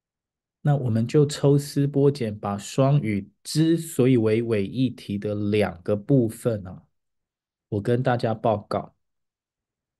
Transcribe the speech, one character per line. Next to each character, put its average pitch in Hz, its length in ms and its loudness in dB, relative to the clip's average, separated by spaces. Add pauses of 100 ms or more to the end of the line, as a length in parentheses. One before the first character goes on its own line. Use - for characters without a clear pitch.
(640)
那 147 120 4
我 127 120 -4
们 113 200 0
就 151 180 4
抽 143 320 2
丝 143 300 -2
剥 139 200 2
茧， 110 300 -2
把 101 180 -4
双 135 460 0
语 104 260 -4 (140)
之 160 340 0
所 135 320 0
以 131 80 6
为 110 260 2
伪 110 220 0
议 127 240 -2
题 101 300 -8
的 104 160 -6
两 104 480 0
个 104 140 0
部 117 320 2
分 110 360 -4
啊， 92 200 -16 (840)
我 101 140 -2
跟 120 180 0
大 127 160 0
家 117 160 -2
报 110 260 0
告， - 360 -8 (1040)